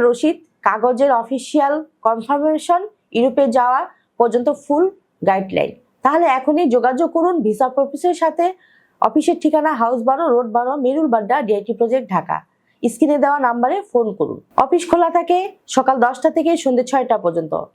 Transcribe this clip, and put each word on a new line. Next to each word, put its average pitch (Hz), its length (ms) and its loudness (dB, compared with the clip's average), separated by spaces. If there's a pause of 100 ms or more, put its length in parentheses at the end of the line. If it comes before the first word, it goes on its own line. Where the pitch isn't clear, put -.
রসিদ, 302 300 0 (300)
কাগজের 240 440 2 (100)
অফিসিয়াল 269 520 -2 (340)
কনফার্মেশন, 294 720 0 (360)
ইউরোপে 269 280 2 (120)
যাওয়া 247 220 2 (400)
পর্যন্ত 233 280 2 (160)
ফুল 294 200 0 (440)
গাইডলাইন। 190 440 -2 (320)
তাহলে 320 220 2 (120)
এখনই 302 380 0
যোগাযোগ 254 420 0
করুন 349 180 0 (100)
ভিসা 214 300 0
প্রফেসরের 285 480 -2
সাথে। 320 220 0 (560)
অফিসের 302 420 2
ঠিকানা 311 280 0 (100)
হাউস 240 180 0 (100)
বারো, 277 140 0 (100)
রোড 240 140 0 (100)
বারো, 247 160 -2 (100)
মেরুল 285 300 0
বাড্ডা, - 240 0 (100)
ডিআইটি 202 320 -2
প্রজেক্ট, 233 340 0
ঢাকা। 160 240 -2 (460)
স্ক্রিনে 262 400 0
দেওয়া 285 240 2
নাম্বারে 247 300 0 (140)
ফোন 233 160 0 (100)
করুন। - 220 -4 (260)
অফিস 339 240 0
খোলা 339 280 4
থাকে 349 200 2 (380)
সকাল 262 200 4 (100)
দশটা 262 320 0
থেকে 330 140 2 (120)
সন্ধ্যে 247 260 0
ছয়টা 247 340 0
পর্যন্ত। 165 300 -2 (220)